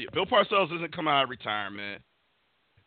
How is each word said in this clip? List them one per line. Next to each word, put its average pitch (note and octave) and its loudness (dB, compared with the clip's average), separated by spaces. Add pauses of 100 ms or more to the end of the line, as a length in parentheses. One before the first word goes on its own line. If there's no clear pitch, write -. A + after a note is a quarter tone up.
(140)
Bill F3+ 0
Parcells G3 2
isn't E3 -6
coming D#3 0
out C#3 6
of B2 0
retirement. G2+ -6 (840)